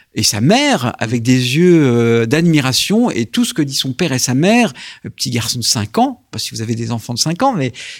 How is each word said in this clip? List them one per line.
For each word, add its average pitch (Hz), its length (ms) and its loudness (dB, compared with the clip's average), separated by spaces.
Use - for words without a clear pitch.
et 110 60 -2
sa 104 160 0
mère 196 600 2
avec 117 240 -2
des 127 340 2
yeux, 175 280 6
euh, 117 400 2
d'admiration, 160 840 2
et 117 140 -2
tout - 180 -2
ce 233 100 -4
que - 80 -2
dit 139 120 -2
son 135 180 -4
père 147 220 -2
et 127 60 -2
sa - 140 -2
mère, 196 380 2
euh, - 40 -10
petit - 200 -8
garçon 120 300 -4
de 110 60 -8
cinq 107 320 -2
ans, 247 340 0
pas 110 80 -10
si - 120 -8
vous 113 100 -10
avez 113 120 -4
des 113 200 -4
enfants 120 200 -8
de 117 60 -6
cinq 170 240 -2
ans, 269 100 2
mais, 135 200 -4